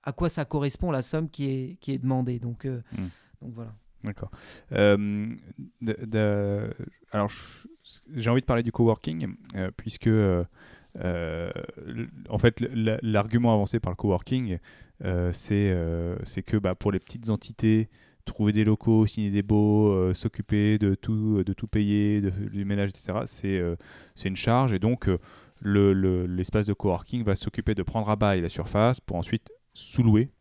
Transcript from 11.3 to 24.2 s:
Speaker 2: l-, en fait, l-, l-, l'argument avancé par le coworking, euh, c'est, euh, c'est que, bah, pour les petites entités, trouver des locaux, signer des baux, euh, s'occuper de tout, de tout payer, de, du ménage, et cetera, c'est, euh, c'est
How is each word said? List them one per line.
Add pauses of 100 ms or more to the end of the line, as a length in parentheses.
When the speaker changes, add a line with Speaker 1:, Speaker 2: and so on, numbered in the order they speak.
Speaker 2:
l-, (180)
en
fait,
l-, (160)
l-,
l'argument
avancé
par
le
coworking, (460)
euh,
c'est,
euh,
c'est
que,
bah,
pour
les
petites
entités, (380)
trouver
des
locaux,
signer
des
baux,
euh,
s'occuper
de
tout,
de
tout
payer,
de,
du
ménage,
et
cetera,
c'est,
euh, (400)
c'est